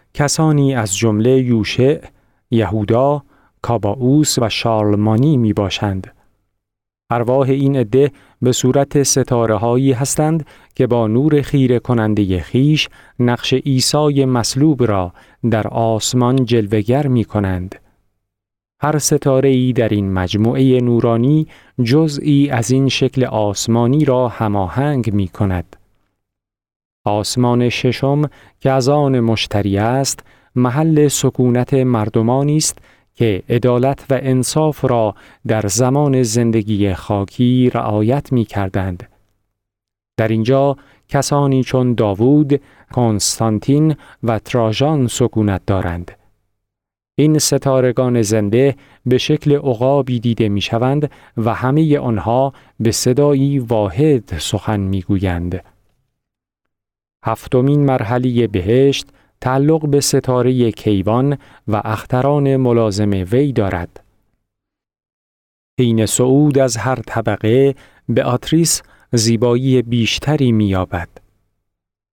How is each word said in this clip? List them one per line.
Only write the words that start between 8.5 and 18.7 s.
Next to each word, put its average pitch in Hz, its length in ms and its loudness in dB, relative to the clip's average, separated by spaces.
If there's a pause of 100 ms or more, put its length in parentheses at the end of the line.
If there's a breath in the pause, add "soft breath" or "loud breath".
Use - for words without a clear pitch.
صورت 139 520 0
ستاره‌هایی 120 880 0
هستند 151 540 -2 (300 soft breath)
که 131 120 0
با 117 200 2
نور 143 340 2
خیره 127 380 2
کنندهٔ 107 640 0
خویش 143 480 0 (300 soft breath)
نقش 123 340 0
عیسی 139 720 0
مصلوب 131 580 0
را 98 300 -2 (380 soft breath)
در 107 160 0
آسمان 123 800 0
جلوه‌گر 113 640 0
می‌کنند. 98 680 -2 (1080)